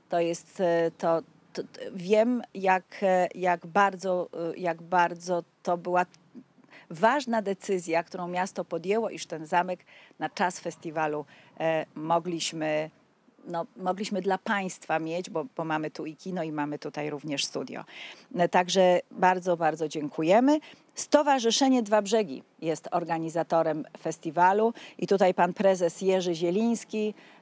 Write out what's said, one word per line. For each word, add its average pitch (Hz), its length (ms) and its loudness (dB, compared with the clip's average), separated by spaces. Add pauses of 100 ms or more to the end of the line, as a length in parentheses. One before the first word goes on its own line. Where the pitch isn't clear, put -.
to 175 120 2
jest, 170 400 -4
e, 170 380 2
to, 165 240 2 (300)
to, - 100 -8
to - 180 -14 (120)
wiem, 214 500 2 (120)
jak, 185 300 2 (180)
e, 185 320 4
jak 175 320 0
bardzo, 185 640 0 (240)
e, - 40 -8
jak 165 260 -4
bardzo 175 600 0 (200)
to 175 140 0
była 180 300 0 (840)
ważna 226 520 0
decyzja, 180 600 -2
którą 180 260 -8
miasto 180 360 -4
podjęło, 190 460 -2
iż - 160 -12
ten 156 200 -10
zamek 180 340 0 (380)
na 156 100 -6
czas 185 320 -2
festiwalu, 156 640 -4 (360)
e, 160 340 0
mogliśmy, 160 960 -2 (540)
no, 170 220 -6 (100)
mogliśmy 185 440 -4
dla 196 180 0
państwa 185 600 -4
mieć, 165 320 -6
bo, 165 140 -4 (120)
bo 170 80 -4
mamy 156 260 -2
tu 151 160 -10
i 156 100 -12
kino, 185 260 -8
i 160 100 -6
mamy 151 260 -4
tutaj 147 320 -8
również 143 340 -6
studio. 131 400 -8 (540)
E, 175 100 4
także 180 520 4 (100)
bardzo, 180 460 2
bardzo 156 320 -2
dziękujemy. 185 720 2 (340)
Stowarzyszenie 269 880 4
Dwa 208 200 2
Brzegi 190 400 0 (180)
jest 160 300 -4
organizatorem 165 960 0 (140)
festiwalu 180 760 2 (240)
i 180 80 -4
tutaj 185 280 4
pan 180 200 2
prezes 185 460 2
Jerzy 185 340 2
Zieliński, 214 800 -2 (280)